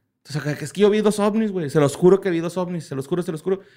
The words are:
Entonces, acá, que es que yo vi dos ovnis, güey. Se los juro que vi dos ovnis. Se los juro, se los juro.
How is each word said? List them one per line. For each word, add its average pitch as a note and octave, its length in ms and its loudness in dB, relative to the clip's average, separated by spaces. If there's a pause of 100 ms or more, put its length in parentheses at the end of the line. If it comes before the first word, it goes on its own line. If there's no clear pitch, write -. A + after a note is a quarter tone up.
(180)
Entonces, C#3+ 240 -10
acá, C#3+ 180 -6
que D3+ 60 -8
es C3+ 80 -12
que F3+ 80 0
yo G#3 80 6
vi G#3+ 100 2
dos G#3 200 0
ovnis, G#3 320 0
güey. E3+ 180 -6
Se D#3 100 2
los C#3 160 2
juro F#3 240 6
que F#3+ 120 -4
vi E3+ 80 -2
dos F3 180 -6
ovnis. F3 300 -6
Se C#3+ 80 -10
los C3 120 -8
juro, F3 160 -4
se F3 80 -8
los D#3 100 -8
juro. F#3+ 200 -4 (160)